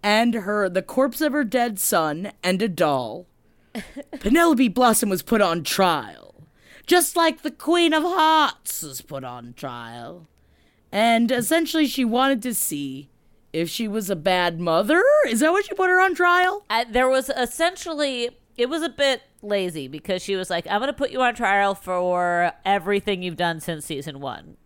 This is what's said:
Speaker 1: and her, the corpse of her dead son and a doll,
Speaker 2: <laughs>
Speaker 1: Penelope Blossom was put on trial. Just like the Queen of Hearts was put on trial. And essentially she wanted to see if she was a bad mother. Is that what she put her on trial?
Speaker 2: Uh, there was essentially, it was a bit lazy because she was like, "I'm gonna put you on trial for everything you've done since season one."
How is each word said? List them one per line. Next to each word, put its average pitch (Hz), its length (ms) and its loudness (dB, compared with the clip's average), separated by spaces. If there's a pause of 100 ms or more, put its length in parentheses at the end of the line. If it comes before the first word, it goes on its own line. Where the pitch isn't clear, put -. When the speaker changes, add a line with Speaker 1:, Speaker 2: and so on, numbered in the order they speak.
Speaker 1:
and 214 300 2
her, 208 340 -2
the 180 140 -2
corpse 262 400 -2
of 302 100 2
her 285 140 0
dead 233 340 -2
son 165 540 -2 (100)
and 185 180 0
a 226 60 0
doll, 147 580 0 (480)
Speaker 2:
<laughs> - 460 -14
Speaker 1:
Penelope 269 480 4
Blossom 226 420 4
was 185 120 -2
put 226 180 0
on 170 240 2
trial. 110 720 -2 (500)
Just - 300 4
like 330 260 2
the 311 100 -6
Queen 339 420 2
of 311 100 2
Hearts 320 800 0
was 139 160 -12
put 139 240 -10
on 120 300 -12
trial. 120 760 -12 (640)
And 226 400 2
essentially 302 560 0
she 262 160 -2
wanted 247 380 0
to 247 120 -6
see 139 560 -6 (440)
if 165 160 -2
she 226 180 -6
was 202 220 -6
a 196 80 0
bad 175 420 0
mother. 190 420 2 (280)
Is 226 100 0
that 311 140 4
what 403 100 2
she 415 100 -8
put 370 160 0
her 370 120 6
on 381 120 2
trial? 359 560 2
Speaker 2:
Uh, 233 200 0
there 247 180 2
was 262 220 2
essentially, 277 1000 -2 (280)
it 240 120 0
was 311 120 -2
a 330 80 -2
bit 269 320 0 (200)
lazy 180 460 -4
because 156 340 -6
she 196 140 -4
was 185 140 -6
like, 175 200 -4
"I'm 208 120 0
gonna 277 100 -2
put 285 200 -4
you 254 100 -2
on 240 120 2
trial 202 420 0
for 180 760 0 (140)
everything 196 580 0
you've 175 140 -8
done 170 240 -2
since 156 240 -8
season 139 340 -8
one." 131 460 -10